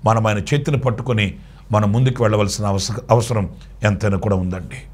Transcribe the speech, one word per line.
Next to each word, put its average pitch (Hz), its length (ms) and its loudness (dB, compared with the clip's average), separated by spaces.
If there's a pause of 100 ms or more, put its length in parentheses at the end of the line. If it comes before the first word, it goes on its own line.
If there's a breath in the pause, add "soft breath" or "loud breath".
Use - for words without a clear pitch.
మనం 110 220 4
ఆయన 104 120 2
చేతిని 147 400 0
పట్టుకొని 110 600 0 (340 loud breath)
మనం 104 200 4
ముందుకు 123 300 2
వెళ్ళవలసిన 107 440 2
అవస-, 98 340 -2 (100)
అవసరం 113 440 2 (280 loud breath)
ఎంతైనా 101 340 2
కూడా 98 200 0
ఉందండి. 90 460 -6 (120)